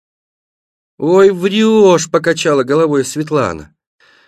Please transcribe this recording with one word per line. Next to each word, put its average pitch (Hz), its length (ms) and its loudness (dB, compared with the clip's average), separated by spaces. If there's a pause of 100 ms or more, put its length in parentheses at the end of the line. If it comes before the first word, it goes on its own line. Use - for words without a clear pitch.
(960)
«Ой, 190 340 2
врешь», 196 800 2
покачала 160 520 -2
головой 143 420 0
Светлана. 127 720 -6 (520)